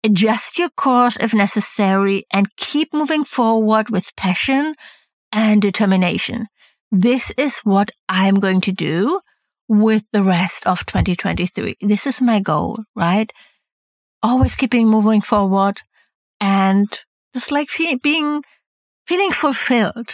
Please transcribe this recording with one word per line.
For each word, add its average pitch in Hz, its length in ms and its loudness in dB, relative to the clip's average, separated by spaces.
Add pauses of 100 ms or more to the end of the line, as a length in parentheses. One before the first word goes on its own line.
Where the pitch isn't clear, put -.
Adjust 214 540 0
your 349 120 0
course 247 460 2
if 220 180 -2
necessary 196 960 0
and 196 260 0
keep - 360 -4
moving 302 320 0
forward 220 640 0
with - 260 -4
passion 269 580 -2 (580)
and 214 300 4
determination. 190 840 0 (460)
This 233 440 2
is 277 280 -2
what 202 260 2 (180)
I'm 190 280 2
going 190 260 2
to 185 100 -2
do 190 480 -2 (460)
with 214 460 2
the 202 100 2
rest 185 440 0
of 180 200 -2
twenty 175 300 0
twenty-three. - 640 -6
This 202 260 0
is 262 160 -4
my 226 160 2
goal, 170 460 -4 (100)
right? 196 380 0 (920)
Always 254 320 2
keeping 233 320 0
moving 214 340 4
forward 196 600 0 (580)
and 196 480 2 (460)
just, 254 180 -6
like, 285 160 -2
fe-, 330 280 -4
being, 294 460 -2 (640)
feeling 359 260 0
fulfilled 240 800 -2